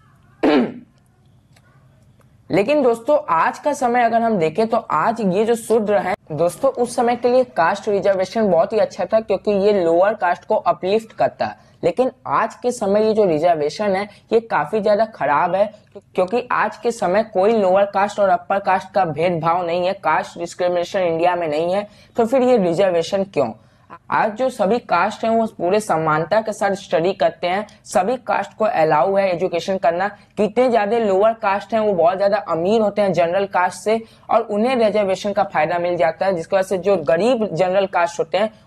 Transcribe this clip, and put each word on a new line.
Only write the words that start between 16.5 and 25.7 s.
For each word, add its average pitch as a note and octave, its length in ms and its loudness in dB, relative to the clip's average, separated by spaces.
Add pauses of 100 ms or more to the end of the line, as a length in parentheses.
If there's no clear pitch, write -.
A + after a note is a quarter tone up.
आज F#3 240 -2
के A#3+ 160 -4
समय G3+ 320 0
कोई G3+ 280 2
लोअर G3 340 4
कास्ट G3+ 340 -2
और G3+ 80 4
अपर F#3 320 0
कास्ट F#3+ 340 -2
का F#3+ 100 2
भेदभाव E3 600 -2
नहीं F3 200 -2
है, F#3+ 80 0
कास्ट F3+ 440 -4
डिस्क्रिमिनेशन F3 640 -4
इंडिया F3 360 0
में F3 120 -4
नहीं D#3+ 240 -2
है, G#3 140 -2 (300)
तो A3+ 100 2
फिर C4 160 2
ये B3+ 160 4
रिजर्वेशन F3+ 640 0
क्यों? C3+ 280 -2 (580)
आज F3+ 220 0
जो B3+ 180 -4
सभी A3 300 0
कास्ट F#3+ 440 -2
हैं A3+ 60 0
वो A3+ 180 2
पूरे F#3+ 320 -2